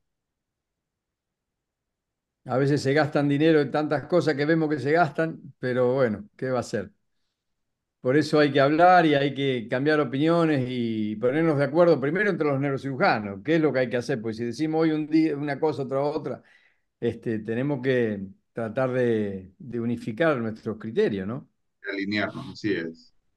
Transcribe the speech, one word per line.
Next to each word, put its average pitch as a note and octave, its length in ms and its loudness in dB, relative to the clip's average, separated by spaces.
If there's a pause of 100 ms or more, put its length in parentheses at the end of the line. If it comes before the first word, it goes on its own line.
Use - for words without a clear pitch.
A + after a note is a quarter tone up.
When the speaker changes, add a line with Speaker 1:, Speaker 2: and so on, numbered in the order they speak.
(2500)
Speaker 1:
A B2 120 -2
veces C#3 240 2
se C3+ 120 0
gastan D3 360 2
dinero D3+ 320 4
en C3+ 100 -2
tantas D3 360 -2
cosas D#3 280 2
que C#3+ 100 -2
vemos D#3+ 240 2
que D3+ 100 -2
se C3+ 140 -2
gastan, E3 460 0 (200)
pero B2+ 340 0
bueno, A2 340 0 (100)
¿qué C3 120 -6
va B2 120 -2
a - 20 -4
ser? G2+ 280 -6 (1080)
Por B2+ 140 2
eso D3+ 240 2
hay D3 140 4
que C#3 80 4
hablar E3 440 6
y D3 100 4
hay C#3 180 0
que B2+ 360 -2
cambiar D3 300 2
opiniones D3+ 680 2
y A2+ 480 -2
ponernos C#3+ 400 2
de C#3+ 80 2
acuerdo D#3+ 340 4
primero F3+ 300 -2
entre D#3 180 -2
los C3+ 120 0
neurocirujanos, C3 840 -2
qué D#3+ 120 0
es D#3+ 60 2
lo C#3+ 120 2
que B2+ 60 0
hay B2+ 100 0
que A#2+ 80 -2
hacer, A#2+ 240 -4
pues A2+ 160 -6
si A#2+ 80 -6
decimos D#3 360 -2
hoy D#3+ 100 2
un D#3 160 -2
día D#3 280 2
una C#3+ 240 -4
cosa, D3 240 -2
otra C3+ 180 -2
otra, C#3+ 400 -4 (580)
este, A#2 400 -4
tenemos B2 420 -2
que A2+ 460 0 (260)
tratar B2 400 -4
de, G#2+ 640 -2
de A#2+ 240 -10
unificar A#2+ 580 -2
nuestros A2 400 -6
criterios, A2+ 480 -2
¿no? B2+ 220 -10 (340)
Speaker 2:
De G2 80 -8
alinearnos, G2 600 -4
así G#2+ 200 -4
es. E2 400 -8 (240)